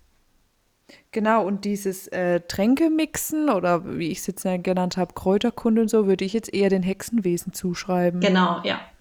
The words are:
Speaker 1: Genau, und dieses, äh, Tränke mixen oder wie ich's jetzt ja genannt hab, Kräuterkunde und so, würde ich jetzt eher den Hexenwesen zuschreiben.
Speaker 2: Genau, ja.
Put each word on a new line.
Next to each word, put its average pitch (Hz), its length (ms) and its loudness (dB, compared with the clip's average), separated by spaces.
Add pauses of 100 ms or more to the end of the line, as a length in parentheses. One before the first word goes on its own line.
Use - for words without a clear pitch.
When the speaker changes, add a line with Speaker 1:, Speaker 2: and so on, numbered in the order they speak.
(1120)
Speaker 1:
Genau, 214 340 2
und 196 180 -4
dieses, 202 440 -4
äh, 175 320 0
Tränke 262 500 2
mixen 311 580 -2
oder 175 500 0
wie 165 120 -2
ich's - 160 -6
jetzt - 180 -8
ja 185 120 0
genannt 180 400 -2
hab, 180 180 -2
Kräuterkunde 220 680 0
und 220 60 0
so, 214 200 2
würde 190 160 2
ich 190 80 -6
jetzt 220 200 -4
eher 196 160 2
den 190 140 2
Hexenwesen 185 720 -2
zuschreiben. 180 680 -2
Speaker 2:
Genau, 185 440 2
ja. 190 160 -4 (200)